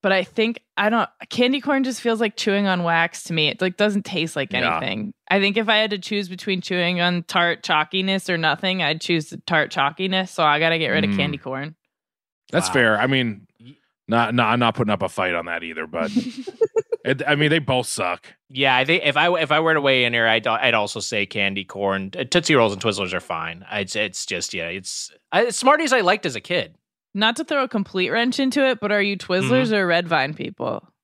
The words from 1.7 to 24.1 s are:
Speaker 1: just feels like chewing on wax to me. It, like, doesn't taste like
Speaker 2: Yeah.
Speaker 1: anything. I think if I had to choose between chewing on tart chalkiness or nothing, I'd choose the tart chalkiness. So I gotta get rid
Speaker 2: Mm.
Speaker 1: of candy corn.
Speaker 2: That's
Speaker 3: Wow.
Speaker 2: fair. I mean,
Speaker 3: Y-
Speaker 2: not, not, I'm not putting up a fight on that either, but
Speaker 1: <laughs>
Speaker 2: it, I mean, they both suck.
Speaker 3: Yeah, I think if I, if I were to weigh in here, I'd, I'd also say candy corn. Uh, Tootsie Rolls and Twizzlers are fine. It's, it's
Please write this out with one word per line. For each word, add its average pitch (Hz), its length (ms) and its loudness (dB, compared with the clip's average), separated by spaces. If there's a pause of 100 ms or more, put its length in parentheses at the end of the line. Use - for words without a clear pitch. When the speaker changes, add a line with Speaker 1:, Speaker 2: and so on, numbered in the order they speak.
Speaker 1:
just 262 180 -4
feels 226 200 0
like 214 160 -2
chewing 202 300 0
on 180 160 0
wax 170 420 0
to - 80 -6
me. 156 160 2
It, - 120 -4
like, 185 160 -2
doesn't 208 280 2
taste 165 300 -4
like 143 180 -4
Speaker 2:
Yeah. 85 240 0
Speaker 1:
anything. - 360 -4 (160)
I 196 100 4
think 196 180 2
if 220 100 -2
I 220 100 4
had 214 120 0
to 208 80 -4
choose 202 320 -4
between 185 320 -4
chewing 180 400 0
on 175 220 2
tart 175 400 0
chalkiness 190 680 0
or 175 80 0
nothing, 165 460 0
I'd 160 180 0
choose 165 300 -2
the - 60 -14
tart 156 340 0
chalkiness. 185 580 0
So - 140 -2
I 151 160 4
gotta 165 180 2
get 156 120 -2
rid 151 140 2
Speaker 2:
Mm. - 80 0
Speaker 1:
of - 60 -2
candy - 220 -2
corn. 135 360 -10 (760)
Speaker 2:
That's 92 180 0
Speaker 3:
Wow. 92 40 -4
Speaker 2:
fair. 110 280 4
I 123 60 2
mean, 120 400 -2 (120)
Speaker 3:
Y- 123 160 -20 (320)
Speaker 2:
not, 117 280 2
not, 117 180 4
I'm 123 60 2
not 117 160 2
putting 107 180 0
up 95 80 -2
a 95 80 -2
fight 92 240 -2
on 85 140 -2
that 85 160 -6
either, 80 240 -10
but 82 240 -4
Speaker 1:
<laughs> 254 920 -4
Speaker 2:
it, 135 240 -2
I 151 80 2
mean, 147 140 2
they 165 100 2
both 127 280 -2
suck. 90 460 -6 (160)
Speaker 3:
Yeah, 131 280 2
I 131 80 2
think 165 180 2
if 139 140 2
I, 175 240 4
if 147 100 0
I 151 80 4
were 160 140 2
to 156 80 2
weigh 131 240 4
in 120 80 0
here, 117 140 2
I'd, 113 200 2
I'd 117 280 2
also 104 240 -2
say 104 260 -4
candy 98 400 -4
corn. 98 520 -4
Uh, 135 60 -4
Tootsie 160 320 2
Rolls 113 160 6
and 98 100 -8
Twizzlers 98 320 -2
are 90 60 -2
fine. 85 520 -8
It's, 101 240 -6
it's 104 320 -4